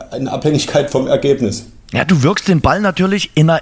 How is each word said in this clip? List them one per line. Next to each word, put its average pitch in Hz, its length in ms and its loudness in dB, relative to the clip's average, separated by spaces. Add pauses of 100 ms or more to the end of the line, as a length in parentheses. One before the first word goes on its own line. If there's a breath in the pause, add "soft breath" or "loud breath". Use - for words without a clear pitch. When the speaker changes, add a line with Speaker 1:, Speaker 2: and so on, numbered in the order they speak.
(180)
Speaker 1:
in 131 100 -6
Abhängigkeit 147 640 0
vom 131 160 0
Ergebnis. 131 600 0 (260)
Speaker 2:
Ja, - 100 0
du 151 200 2
wirkst 185 260 0
den 175 100 2
Ball 170 220 2
natürlich 190 540 -2
in 160 140 4
einer 165 120 0